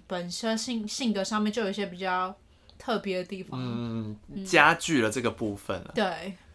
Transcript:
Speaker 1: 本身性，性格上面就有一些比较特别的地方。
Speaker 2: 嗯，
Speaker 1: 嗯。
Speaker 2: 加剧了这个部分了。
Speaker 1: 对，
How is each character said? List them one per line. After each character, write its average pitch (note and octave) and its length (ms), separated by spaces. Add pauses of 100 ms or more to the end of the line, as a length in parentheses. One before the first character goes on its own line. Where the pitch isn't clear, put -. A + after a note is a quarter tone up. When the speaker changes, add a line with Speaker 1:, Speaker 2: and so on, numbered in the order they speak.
Speaker 1:
本 F3 240
身 A3+ 280
性， A3+ 280
性 A3+ 280
格 G3 100
上 G#3+ 160
面 G#3+ 120
就 A3+ 100
有 F#3+ 80
一 - 20
些 G3+ 140
比 F3+ 100
较 F#3 380 (420)
特 A3 220
别 F#3+ 200
的 F3+ 60
地 F#3 180
方。 C3+ 200
Speaker 2:
嗯， A2+ 540 (160)
Speaker 1:
嗯。 G3 120
Speaker 2:
加 E3 300
剧 D#3+ 260
了 A2 80
这 A#2+ 140
个 A2+ 80
部 G#2+ 260
分 G2 240
了。 - 140
Speaker 1:
对， F#3 400 (200)